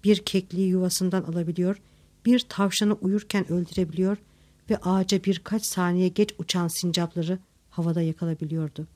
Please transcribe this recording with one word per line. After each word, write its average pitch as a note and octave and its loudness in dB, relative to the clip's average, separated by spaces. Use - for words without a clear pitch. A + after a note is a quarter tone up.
Bir G3+ 6
kekliği F#3 -2
yuvasından F#3 0
alabiliyor, F3 -2
bir A#3+ 6
tavşanı G#3 0
uyurken G3 0
öldürebiliyor F3+ 0
ve A3 2
ağaca F#3+ 0
birkaç G3 -2
saniye F3+ 2
geç G#3 2
uçan F3 -2
sincapları E3+ -2
havada E3+ -2
yakalabiliyordu. D#3+ -4